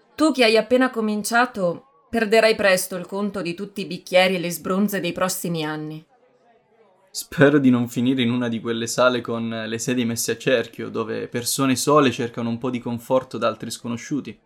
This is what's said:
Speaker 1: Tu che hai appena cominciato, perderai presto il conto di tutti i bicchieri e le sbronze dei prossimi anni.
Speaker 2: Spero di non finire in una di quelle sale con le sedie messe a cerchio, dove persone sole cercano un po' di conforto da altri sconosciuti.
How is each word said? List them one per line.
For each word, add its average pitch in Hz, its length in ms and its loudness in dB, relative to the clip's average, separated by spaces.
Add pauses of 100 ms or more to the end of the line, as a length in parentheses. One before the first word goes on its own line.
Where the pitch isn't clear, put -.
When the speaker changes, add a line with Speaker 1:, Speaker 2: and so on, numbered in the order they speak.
(160)
Speaker 1:
Tu 311 160 2
che 247 120 2
hai 220 140 6
appena 247 320 2
cominciato, 214 960 -2 (240)
perderai 220 460 4
presto 190 400 2
il 175 100 -8
conto 196 360 -6
di 170 120 -4
tutti 196 280 -10
i 175 40 -6
bicchieri 180 500 2
e 175 40 -2
le 170 100 -4
sbronze 190 500 -2
dei 170 120 -2
prossimi 175 520 -2
anni. 156 400 -8 (1080)
Speaker 2:
Spero - 480 4
di 131 100 4
non 120 180 4
finire 127 360 0
in 117 80 2
una 123 160 -2
di 113 120 -4
quelle 117 280 -4
sale 123 340 2
con 113 280 -6
le 113 280 -6
sedie 123 280 -2
messe 117 260 -2
a 113 60 -4
cerchio, 117 520 -2
dove 110 380 -6
persone 127 480 -2
sole 143 340 4
cercano 117 400 -4
un 117 80 -4
po' 127 140 -4
di 123 80 -4
conforto 120 580 -2
da 117 100 0
altri 113 220 -6
sconosciuti. 117 760 -8